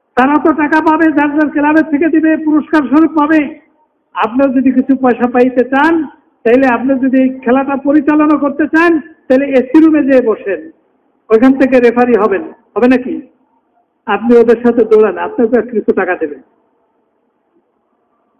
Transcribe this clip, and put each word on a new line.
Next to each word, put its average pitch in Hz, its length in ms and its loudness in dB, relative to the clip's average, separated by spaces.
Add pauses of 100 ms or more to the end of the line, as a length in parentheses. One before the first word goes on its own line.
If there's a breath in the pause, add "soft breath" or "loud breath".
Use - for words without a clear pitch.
(160)
তারা 269 180 0 (120)
তো 320 80 2
টাকা 311 280 0
পাবে, 320 300 0
যার 294 280 -2
যার 302 120 -2
ক্লাবের 302 400 0
থেকে 294 160 -2
দিবে, 311 300 0
পুরস্কার 302 500 -2
স্বরূপ 302 240 2
পাবে। 302 480 -2 (540)
আপনিও 240 400 -2
যদি 262 180 0
কিছু 262 300 0
পয়সা 247 280 0
পাইতে 254 360 0
চান, 302 380 0 (400)
তাইলে 262 240 2
আপনি 247 320 -2
যদি 262 240 2
এই 254 160 -2
খেলাটা 269 360 -2
পরিচালনা 302 640 0
করতে 285 300 -4
চান, 330 320 0
তাহলে - 460 -4
এসি 277 400 2
রুমে 302 180 2
যেয়ে 262 240 2
বসেন, 180 440 -6 (580)
ওইখান 226 240 4
থেকে 262 260 2
রেফারি 240 340 2 (120)
হবেন, 190 160 -2 (340)
হবে 220 120 2
নাকি? 247 340 -2 (840)
আপনি 226 320 0
ওদের 233 180 4
সাথে 233 300 0
দৌড়ান, 214 320 2
আপনাকে 226 440 -2
কিছু 214 320 -4
টাকা 185 220 -4
দেবেন। 147 240 -8 (2000)